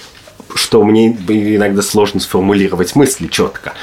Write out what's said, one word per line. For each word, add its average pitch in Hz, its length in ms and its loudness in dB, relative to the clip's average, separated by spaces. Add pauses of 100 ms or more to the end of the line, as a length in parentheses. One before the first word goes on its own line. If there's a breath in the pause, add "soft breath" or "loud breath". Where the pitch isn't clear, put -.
(540 loud breath)
что - 300 2
мне 110 240 4
иногда 104 760 0
сложно 101 380 0
сформулировать 95 760 0
мысли 135 300 2
четко. - 580 -6